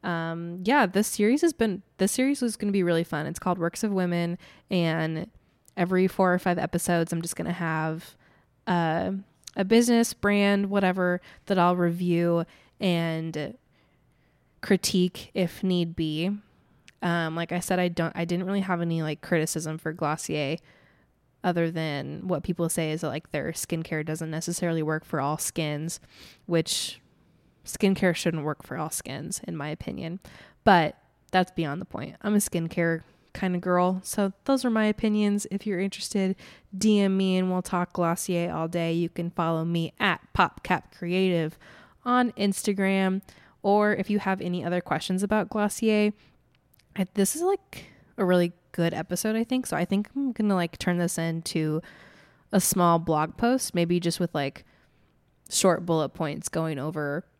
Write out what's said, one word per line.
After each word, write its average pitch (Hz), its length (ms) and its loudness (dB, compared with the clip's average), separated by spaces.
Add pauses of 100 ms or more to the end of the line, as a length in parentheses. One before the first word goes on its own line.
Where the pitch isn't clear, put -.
um, 170 600 -6
yeah, 262 200 4
this 190 220 0
series 226 340 2
has 339 120 4
been, 202 280 -2 (160)
this 190 140 2
series 277 300 0
was 233 160 -2
gonna 208 160 -2
be 196 100 4
really 170 220 2
fun. 151 200 -4
It's 151 140 -8
called 180 180 -2
Works 170 280 -2
of 208 80 0
Women, 175 440 0 (320)
and 165 600 0 (480)
every 185 300 2
four 185 260 2
or 185 60 2
five 180 180 0
episodes, 175 560 0
I'm 165 80 -2
just 170 160 -8
gonna 170 160 -4
have, 160 640 -4 (500)
uh, 175 440 2 (460)
a 196 80 0
business, 233 480 4
brand, 202 560 2
whatever, 185 500 2 (280)
that 196 100 2
I'll 180 180 6
review 170 680 2 (340)
and 165 760 -2 (1040)
critique - 720 0
if 180 300 -2
need 175 320 0
be. 160 360 -2 (680)
Um, 165 340 -2
like 170 160 -4
I 175 80 -2
said, 180 200 0
I 180 80 2
don't, 170 280 -2
I 170 80 -4
didn't 175 220 -2
really 196 160 -2
have 185 200 -2
any, 165 200 0
like, 156 200 -4
criticism 160 580 -2
for 160 140 -6
Glossier 156 640 -4 (840)
other 170 280 0
than 151 560 -6
what 175 160 -2
people 170 260 -2
say 160 220 -2
is 160 100 -4
that, 160 80 -4
like, 139 220 -8
their 147 200 -4
skincare 160 540 -4
doesn't 160 240 -6
necessarily 165 540 -2
work 156 200 -2
for - 160 -4
all 147 200 -2
skins, 156 600 -4 (460)
which - 560 -2 (640)
skincare 190 500 2
shouldn't 160 300 -2
work 151 180 -4
for - 140 -10
all 160 140 -4
skins, - 560 -8
in 170 100 -8
my 147 120 -6
opinion. 165 500 -8 (440)
But 175 340 6 (340)
that's 185 200 2
beyond 160 300 -4
the 190 40 -10
point. - 360 -10
I'm 208 140 0
a 208 40 6
skincare 165 600 -2 (360)
kind 180 180 -2
of 175 60 -4
girl. 180 420 2
So 196 300 -2 (120)
those 269 200 2
are 247 40 2
my 220 160 2
opinions. 208 680 2
If 196 160 -6
you're 190 120 -2
interested, 190 560 -2 (400)
D 208 240 6
M 196 160 4
me 190 220 2
and 185 140 2
we'll 180 100 0
talk 180 320 -2
Glossier 175 580 0
all 160 160 -4
day. 170 260 -2
You 170 160 0
can 170 200 -6
follow 165 340 0
me 170 360 -2
at 180 220 2 (120)
Popcap - 640 0
Creative 175 600 0 (460)
on 247 300 2
Instagram. 190 880 0 (400)
Or 208 320 4
if - 160 -4
you 208 100 2
have 190 220 -2
any 175 240 -4
other 175 160 0
questions 185 420 -2
about 208 260 0
Glossier, 208 640 2 (840)
I, 190 180 0
this 196 220 2
is, 320 80 -2
like, - 420 -2 (320)
a 202 80 2
really 175 280 4 (180)
good 165 220 0
episode, 196 420 -4
I 226 80 0
think. 254 240 -2
So - 100 -4
I 170 80 0
think 202 300 -2
I'm 269 160 -2
gonna, 208 240 2
like, 170 240 -2
turn 175 180 0
this 175 200 0
into 165 640 -2 (720)
a 196 80 6
small 175 380 4
blog 160 400 0
post, 247 380 0
maybe 175 240 2
just 170 200 -2
with, 170 140 -2
like, 143 320 -4 (840)
short 175 360 2
bullet 160 240 0
points 147 400 -6
going 160 300 -4
over 147 440 -4 (160)